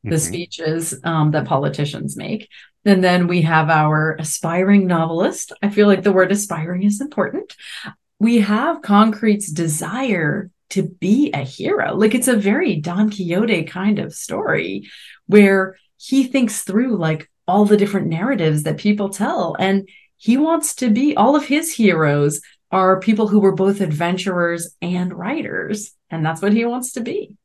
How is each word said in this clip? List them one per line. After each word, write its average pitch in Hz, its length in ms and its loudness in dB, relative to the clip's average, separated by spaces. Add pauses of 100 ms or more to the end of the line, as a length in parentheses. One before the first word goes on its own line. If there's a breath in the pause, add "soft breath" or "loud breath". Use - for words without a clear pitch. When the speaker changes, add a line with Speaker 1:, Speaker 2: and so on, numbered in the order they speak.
Speaker 1:
The - 80 -8
Speaker 2:
Mm-hmm. 165 60 0
Speaker 1:
speeches, 165 880 -6
um, 156 280 2
that 147 120 -2
politicians 143 720 -4
make. - 320 -8 (380 loud breath)
And 190 180 6
then 180 220 4
we 175 160 2
have 160 260 2
our 156 500 2
aspiring 185 680 2
novelist. 170 680 -2 (100)
I 208 60 0
feel 202 200 4
like 190 140 4
the 196 100 2
word 185 200 4
aspiring 180 520 -4
is 208 180 0
important. 208 520 -6 (640 loud breath)
We 226 220 4
have 247 400 0
Concrete's 208 720 2
desire 170 1000 -4 (200)
to 190 140 -2
be 214 480 0
a 143 80 -4
hero. - 540 -4
Like, 214 200 2
it's 247 140 0
a 247 80 2
very 208 400 0
Don 175 340 -2
Quixote 185 540 -2
kind 196 340 -2
of - 160 -8
story - 760 -6 (380 loud breath)
where 196 500 4 (220 soft breath)
he 269 260 0
thinks 254 380 -2
through, 220 340 0
like, 156 340 -2 (160)
all 202 200 4
the 208 100 6
different 202 300 0
narratives 165 560 0
that 151 160 -4
people 208 320 0
tell. 220 480 -4
And 196 280 0 (300 loud breath)
he 240 220 0
wants 320 380 0
to 254 120 -2
be, 254 260 2
all 254 220 4
of 277 80 0
his 311 300 -2
heroes 151 680 2 (300 soft breath)
are 185 300 2
people 214 280 0
who 208 120 4
were 190 140 4
both 196 280 0
adventurers 170 1000 -2
and 180 320 -4
writers, 202 800 -8 (220)
and 160 120 -4
that's 160 160 -4
what 202 120 2
he 226 120 2
wants 247 280 -6
to 247 80 -8
be. 339 440 -8